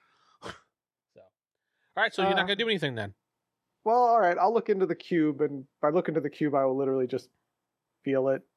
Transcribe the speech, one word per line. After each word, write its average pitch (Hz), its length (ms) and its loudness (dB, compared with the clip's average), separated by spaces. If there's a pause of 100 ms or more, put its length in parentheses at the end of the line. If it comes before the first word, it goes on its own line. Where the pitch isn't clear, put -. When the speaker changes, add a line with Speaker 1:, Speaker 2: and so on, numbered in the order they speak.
(420)
Speaker 1:
<laughs> - 0 -
So. - 80 -16 (720)
All - 840 -12
right, 220 120 0
so - 80 -2
you're 190 80 0
not 196 80 0
Speaker 2:
Uh, 196 60 0
Speaker 1:
gonna 202 120 -4
do 226 120 -2
anything 156 260 -4
then? 104 180 -8 (720)
Speaker 2:
Well, 240 180 2
all 233 180 4
right, 175 180 4
I'll 196 160 2
look 226 160 0
into 190 160 0
the 165 80 -2
cube, 151 480 0
and 143 240 -4 (160)
by 151 80 2
look 175 180 0
into 160 120 -2
the 143 100 -4
cube, 147 240 -2
I 135 100 2
will 131 120 0
literally 135 300 0
just 123 220 -6 (760)
feel 135 260 0
it, 135 140 0 (140)